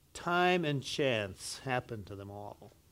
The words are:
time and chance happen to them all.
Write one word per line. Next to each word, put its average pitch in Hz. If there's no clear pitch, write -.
time 180
and 143
chance 113
happen 123
to 98
them 98
all. 104